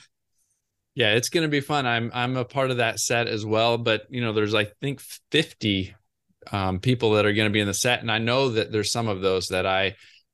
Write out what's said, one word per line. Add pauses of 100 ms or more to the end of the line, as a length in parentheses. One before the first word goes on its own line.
(960)
Yeah,
it's
gonna
be
fun.
I'm,
I'm
a
part
of
that
set
as
well,
but,
you
know,
there's,
I (160)
think, (300)
fifty, (560)
um,
people
that
are
gonna
be
in
the
set.
And
I
know
that
there's
some
of
those
that
I (400)